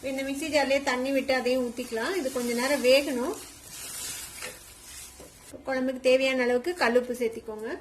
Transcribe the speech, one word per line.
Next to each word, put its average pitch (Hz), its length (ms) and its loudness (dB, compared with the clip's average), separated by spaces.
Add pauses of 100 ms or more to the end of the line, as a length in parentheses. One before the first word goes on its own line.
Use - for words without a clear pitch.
இந்த 269 180 -4
மிக்ஸி 277 280 -4
ஜார்லயே 277 240 4 (100)
தண்ணி 254 280 0
விட்டு 262 220 2
அதையும் 247 280 2
ஊத்திக்கலாம். 240 540 -4
இது - 160 -4
கொஞ்ச 240 120 -2 (120)
நேரம் 269 260 2
வேகணும். 285 480 4 (2250)
குழம்புக்கு 262 400 -2
தேவையான 262 380 4
அளவுக்கு 247 340 2
கல்லுப்பு 240 400 2
சேர்த்திக்கோங்க. 220 480 -4 (120)